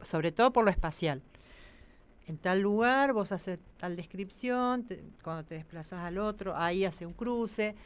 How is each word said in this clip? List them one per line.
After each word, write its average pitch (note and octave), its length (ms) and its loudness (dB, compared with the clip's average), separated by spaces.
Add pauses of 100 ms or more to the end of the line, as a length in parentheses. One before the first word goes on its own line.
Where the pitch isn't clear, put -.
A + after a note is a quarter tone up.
sobre E3 300 0
todo B3 220 6
por A3+ 120 6
lo G3+ 60 6
espacial. D#3 500 0 (1040)
En D#3+ 100 -8
tal F#3 240 2
lugar, A#3+ 520 4
vos G#3 180 0
haces F3+ 280 -6 (180)
tal F3+ 200 -6
descripción, B3 880 -2
te, F#3+ 180 -10 (200)
cuando D#3+ 200 -6
te D#3+ 120 -12
desplazás D#3+ 500 -10
al F3 120 -4
otro, G#3 380 -2
ahí F3 300 2
hace E3+ 200 -4
un E3+ 80 -10
cruce. A3 640 -2 (100)